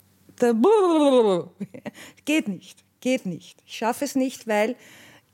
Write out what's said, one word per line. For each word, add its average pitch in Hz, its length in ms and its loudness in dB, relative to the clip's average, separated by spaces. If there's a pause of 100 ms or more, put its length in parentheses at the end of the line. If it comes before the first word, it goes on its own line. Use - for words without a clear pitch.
(420)
der 240 140 2
<laughs> 277 920 2 (760)
geht 311 220 -2
nicht, - 360 -14 (180)
geht 254 240 -2
nicht. - 400 -12
Ich - 120 -18
schaffe 240 280 -4
es 262 100 -10
nicht, 262 320 -4
weil 220 280 -2 (580)